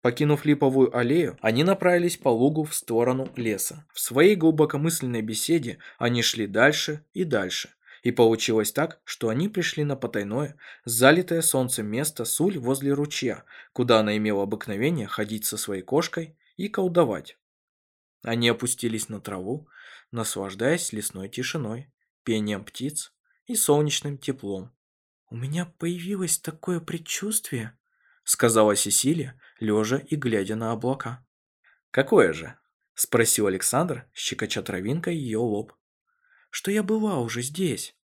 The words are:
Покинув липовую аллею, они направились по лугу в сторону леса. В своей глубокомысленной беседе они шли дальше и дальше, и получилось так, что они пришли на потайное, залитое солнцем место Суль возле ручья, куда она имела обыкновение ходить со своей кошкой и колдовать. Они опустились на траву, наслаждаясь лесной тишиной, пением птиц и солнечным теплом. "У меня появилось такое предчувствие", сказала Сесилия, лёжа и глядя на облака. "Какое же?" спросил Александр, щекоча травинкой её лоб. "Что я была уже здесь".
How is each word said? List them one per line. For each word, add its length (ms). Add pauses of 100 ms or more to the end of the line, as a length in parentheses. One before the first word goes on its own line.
Покинув 420
липовую 520
аллею, 440
они 220
направились 540
по 120
лугу 360
в 100
сторону 600
леса. 560
В 80
своей 340
глубокомысленной 880
беседе 560 (200)
они 240
шли 240
дальше 640
и 120
дальше, 460 (320)
и 80
получилось 640
так, 320
что 240
они 200
пришли 360
на 100
потайное, 600 (280)
залитое 580
солнцем 440
место 380
Суль 340
возле 360
ручья, 500 (280)
куда 280
она 160
имела 260
обыкновение 640
ходить 380
со 140
своей 240
кошкой 540 (200)
и 120
колдовать. 680 (840)
Они 260
опустились 600
на 100
траву, 480 (440)
наслаждаясь 800
лесной 360
тишиной, 640 (320)
пением 400
птиц 480 (340)
и 80
солнечным 640
теплом. 560 (560)
"У 80
меня 300 (120)
появилось 600
такое 420
предчувствие", 1000 (460)
сказала 520
Сесилия, 640 (200)
лёжа 360
и 200
глядя 400
на 160
облака. 520 (680)
"Какое 420
же?" 260 (360)
спросил 520
Александр, 680
щекоча 500
травинкой 540
её 260
лоб. 300 (800)
"Что 200
я 120
была 380
уже 220
здесь". 600